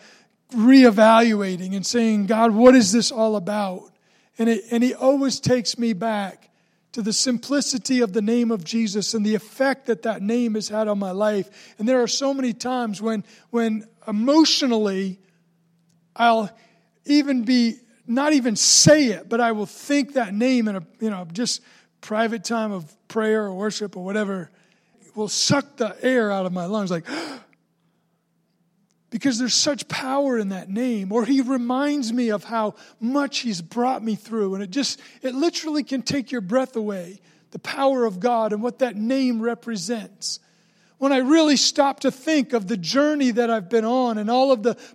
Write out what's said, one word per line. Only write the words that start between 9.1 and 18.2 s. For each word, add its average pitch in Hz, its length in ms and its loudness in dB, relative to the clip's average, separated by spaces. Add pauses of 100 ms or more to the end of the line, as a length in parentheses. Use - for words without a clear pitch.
and 214 120 -2
the 214 100 2
effect 269 520 -4
that 226 160 -4
that 220 200 -4
name 226 320 0
has 214 140 -6
had 214 180 -2
on 208 100 -2
my 190 140 -4
life. 202 680 -4
And 214 100 -2
there 254 140 4
are 233 60 2
so 277 260 -2
many 254 200 -2
times 240 460 -6
when, 220 240 -4 (280)
when 226 340 -2 (220)
emotionally, 220 1120 2 (960)
I'll 226 340 2 (560)
even 277 380 2
be, 233 320 2 (320)
not 277 260 0